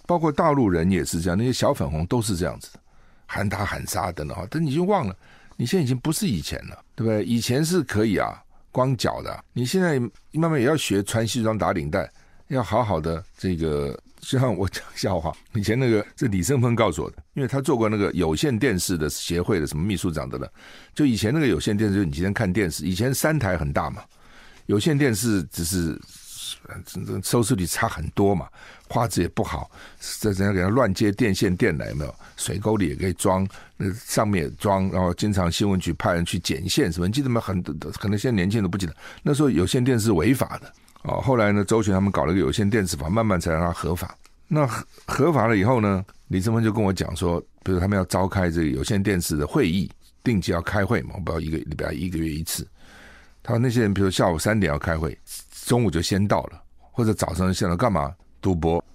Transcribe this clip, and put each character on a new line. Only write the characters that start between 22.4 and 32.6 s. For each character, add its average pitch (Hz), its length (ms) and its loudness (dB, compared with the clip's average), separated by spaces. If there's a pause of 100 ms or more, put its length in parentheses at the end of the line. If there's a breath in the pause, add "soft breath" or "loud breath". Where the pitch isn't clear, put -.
电 95 160 0
视， 80 160 -6
以 92 120 -2
前 123 180 0
三 156 240 0
台 95 180 0
很 73 160 -2
大 82 180 -2
嘛， 65 120 -12 (640 loud breath)
有 104 120 2
线 143 200 2
电 139 160 4
视 104 300 2
只 85 200 -6
是， 82 320 0 (1300)
收 120 220 2
视 127 100 0
率 92 100 0
差 98 240 -2
很 80 200 -8
多 101 260 2
嘛， 85 140 -4 (400 loud breath)
画 120 180 0
质 101 160 0
也 82 60 -2
不 101 160 -4
好， - 260 -8 (480 loud breath)
这 107 140 0
人 98 160 0
家 104 40 2
给 95 100 2
他 92 60 2
乱 113 240 4
接 104 200 2
电 110 200 2
线 92 240 2
电 90 220 2
缆， 53 120 -6
有 55 40 -8
没 73 100 -6
有？ 62 80 -8 (240 loud breath)
水 - 220 -6
沟 107 180 0